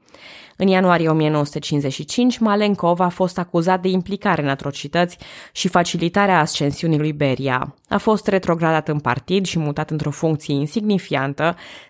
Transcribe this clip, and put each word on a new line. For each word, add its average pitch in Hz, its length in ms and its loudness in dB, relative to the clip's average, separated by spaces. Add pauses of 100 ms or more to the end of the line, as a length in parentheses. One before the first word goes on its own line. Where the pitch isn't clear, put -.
(580)
În 190 80 2
ianuarie 180 420 4
o 160 40 4
mie 156 180 2
nouă 151 140 2
sute 147 140 -6
cincizeci 143 340 -2
și 151 120 -10
cinci, 247 340 0
Malenkov 202 600 2
a 180 80 2
fost 180 300 -2
acuzat 180 420 0
de 185 80 -2
implicare 185 540 0
în 147 60 0
atrocități 143 680 -2 (340)
și - 160 -2
facilitarea 175 720 2
ascensiunii 151 580 0
lui 151 140 -2
Beria. 135 600 -2 (140)
A 202 100 0
fost 214 280 0
retrogradat 170 600 2
în 151 100 -2
partid 147 480 -2
și - 120 -4
mutat 151 320 -4
într-o 151 200 -4
funcție 151 440 -2
insignifiantă, 151 1000 -2 (340)